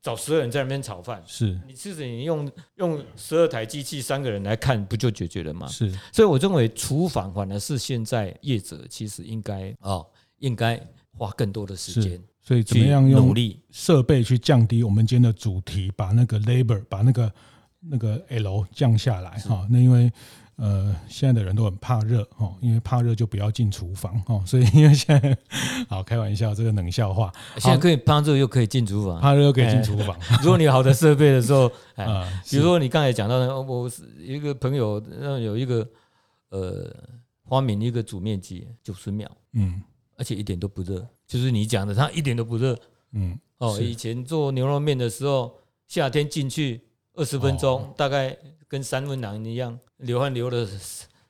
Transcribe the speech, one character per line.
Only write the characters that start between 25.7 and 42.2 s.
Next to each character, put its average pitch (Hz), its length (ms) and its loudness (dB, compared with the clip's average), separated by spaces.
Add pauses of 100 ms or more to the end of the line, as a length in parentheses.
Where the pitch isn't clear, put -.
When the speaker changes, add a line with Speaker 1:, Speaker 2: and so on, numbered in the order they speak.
Speaker 2:
好， 98 140 -4
开 120 160 -4
玩 104 180 -2
笑， 107 180 -2
这 110 80 -4
个 113 80 2
冷 90 220 -2
笑 101 200 0
话。 92 200 0 (260)
Speaker 1:
现 127 140 4
在 127 40 6
可 170 140 4
以 156 60 4
怕 147 240 4
热 147 160 2
又 135 100 4
可 120 160 2
以 110 40 2
进 120 200 0
厨 101 180 -2
房。 87 160 -4
Speaker 2:
怕 139 140 6
热 143 80 6
又 143 100 6
可 127 80 4
以 117 80 6
进 120 140 4
厨 104 160 -2
房。 101 180 -2 (120)
Speaker 1:
哎， 113 120 6
<laughs> 135 40 -4
如 170 60 8
果 185 60 8
你 165 80 4
有 147 60 6
好 131 120 6
的 135 120 6
设 151 200 6
备 143 180 6
的 131 100 4
时 113 100 2
候， 131 160 6 (140)
Speaker 2:
<laughs> - 140 -20
Speaker 1:
哎， 101 80 -8
Speaker 2:
啊， 92 400 -4
是。 - 120 -4
Speaker 1:
比 - 20 -
如 143 40 4
说 175 160 6
你 139 100 0
刚 156 140 2
才 135 100 2
讲 107 160 -2
到 127 120 2
的， 131 200 -2
我 127 280 -6
是 - 140 -14 (180)
一 131 180 -10
个 147 160 -6
朋 135 220 -2
友， 107 260 -2 (160)
那 139 220 -6
有 107 160 -4
一 127 100 -2
个， 113 220 -2 (640)
呃， 92 440 -8 (540)
发 131 120 0
明 110 220 -2
一 120 80 -2
个 117 120 -4
煮 101 180 -10
面 101 200 -4
机， 92 280 -16 (140)
九 107 100 -14
十 95 180 -12
秒。 104 180 -8 (260)
Speaker 2:
嗯。 95 280 -4 (340)
Speaker 1:
而 - 80 -8
且 - 120 -8
一 101 80 -8
点 95 120 -6
都 92 120 -8
不 95 120 -12
热， 92 240 -8 (220)
就 - 100 -8
是 127 140 0
你 107 160 0
讲 107 180 -2
的， 104 80 -4
它 127 200 2
一 160 100 -4